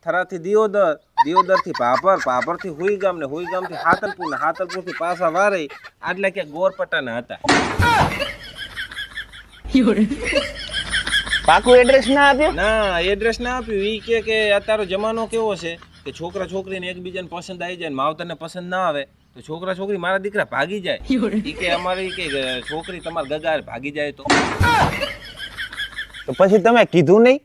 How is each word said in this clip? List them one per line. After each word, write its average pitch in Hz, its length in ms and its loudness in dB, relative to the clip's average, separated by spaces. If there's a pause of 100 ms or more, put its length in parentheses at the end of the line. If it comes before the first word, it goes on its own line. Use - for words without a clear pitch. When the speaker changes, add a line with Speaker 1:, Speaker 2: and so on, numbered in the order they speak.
Speaker 1:
થરાથી 175 320 -2
દિયોદર, 196 560 2 (320)
દિયોદરથી 180 460 2
ભાભર, 131 540 2
ભાભરથી 139 440 -2
હુઈગામ 185 480 0
ને 151 80 -6
હુઈગામથી 175 480 -6
હાતલપુર 180 580 0
ને 135 60 -4
હાતલપુરથી 170 640 -4
પાછા 170 300 0
વારે, 185 400 2 (320)
આટલે 185 280 -2
કે 185 140 -6
ગોરપટ્ટાના 156 760 -2
હતા. - 220 -10 (4000)
Speaker 2:
પાકું 214 320 8
એડ્રેસ 247 300 6
ના 285 220 6
આપ્યું? 302 260 2
Speaker 1:
ના, 196 440 0
એડ્રેસ 202 400 0
ના 247 180 -4
આપ્યું. 220 260 -4
ઈ 214 160 -2
કે, 226 220 0
કે 220 300 2
અત્યારનો 208 340 2
જમાનો 220 400 -2
કેવો 220 300 -2
છે 170 240 -8 (260)
કે 131 60 -10
છોકરા 175 340 -8
છોકરીને 185 420 -8
એકબીજાને 180 400 -10
પસંદ 175 360 -10
આવી 180 120 -6
જાય 170 140 -8
ને 139 60 -6
માવતરને 156 380 -4
પસંદ 170 360 -12
ના 185 180 0
આવે 147 160 -2
તો - 380 -20
છોકરા 170 320 -6
છોકરી 196 240 -4
મારા 180 200 0
દીકરા 196 260 -2
ભાગી 151 360 -2
જાય. 165 200 -4 (460)
ઈ - 60 -8
કે 180 200 -4
અમારી 185 380 -2
કે 180 200 -6 (320)
છોકરી 160 380 -10
તમારા 151 380 -6
ગગા 160 120 -4
હારે 151 120 0
ભાગી 120 300 -10
જાય 147 200 -4
તો. 143 120 -16 (2000)
Speaker 2:
તો 135 120 -6
પછી 196 200 6
તમે 220 280 6
કીધું 175 380 6
નહીં 262 220 6